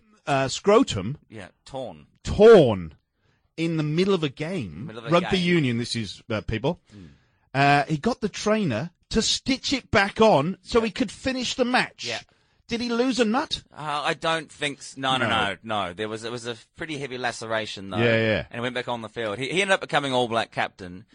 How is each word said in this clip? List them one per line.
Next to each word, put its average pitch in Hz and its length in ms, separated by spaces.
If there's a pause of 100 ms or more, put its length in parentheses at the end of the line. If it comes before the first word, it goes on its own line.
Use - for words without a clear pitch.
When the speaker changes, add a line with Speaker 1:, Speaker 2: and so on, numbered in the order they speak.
(280)
Speaker 1:
uh, 135 200
scrotum 147 720 (120)
Speaker 2:
Yeah, 98 180 (180)
torn. 104 420 (160)
Speaker 1:
torn 131 720 (640)
in 165 200
the 156 60
middle 175 300
of 165 100
a 143 60
game. 123 580
Speaker 2:
Middle 110 180
of - 20
a - 20
Speaker 1:
Rugby 180 280
Speaker 2:
game. 180 100
Speaker 1:
union, 143 300
this 120 180
is, 110 340
uh, 110 120
people. 123 380 (160)
Speaker 2:
Mm. 90 120 (460)
Speaker 1:
Uh, 143 340
he 156 100
got 226 240
the 202 80
trainer 175 600 (180)
to 220 120
stitch - 520
it - 160
back 208 320
on 185 400
so - 180
Speaker 2:
Yeah. 226 60
Speaker 1:
he 208 60
could 233 200
finish 254 440
the 247 100
match. 233 420
Speaker 2:
Yeah. 110 120 (480)
Speaker 1:
Did 226 140
he 240 80
lose 240 300
a 233 60
nut? 254 380 (120)
Speaker 2:
Uh, 147 300
I 165 80
don't 160 380
think 147 260
s-, - 180
no, 135 220
no, 123 100
Speaker 1:
No. 104 360
Speaker 2:
no, 104 240
no. 90 60
There 107 140
was, 110 160
it 113 80
was 117 140
a 120 100 (200)
pretty 156 240
heavy 127 180
laceration, 110 720
though. 92 80
Speaker 1:
Yeah, 117 180
yeah. 110 360
Speaker 2:
And - 40
he 120 40
went 123 160
back 127 120
on 120 140
the 113 80
field. 110 300
He, 131 100
he 185 140
ended 190 100
up - 80
becoming 139 320
All 123 140
Black 113 240
captain. 92 640